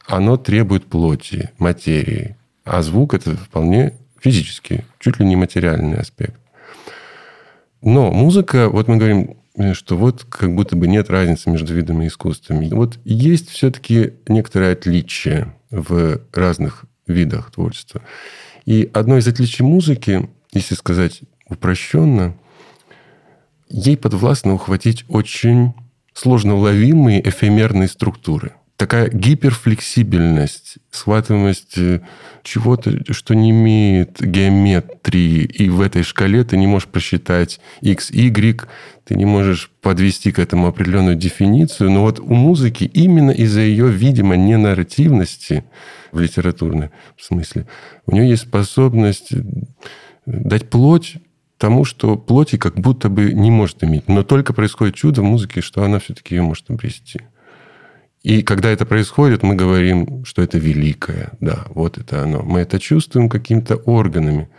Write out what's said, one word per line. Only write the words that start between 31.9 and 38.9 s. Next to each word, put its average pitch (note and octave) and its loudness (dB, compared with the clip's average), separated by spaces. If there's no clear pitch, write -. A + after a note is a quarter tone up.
чего-то, - -2
что - -4
не A2 4
имеет G#2+ 2
геометрии, F2+ 2
и - -2
в F2+ 0
этой F#2+ 0
шкале G2 0
ты A#2 -2
не F#2+ 2
можешь G2+ 0
просчитать - -4
x, - -2
y, A#2 0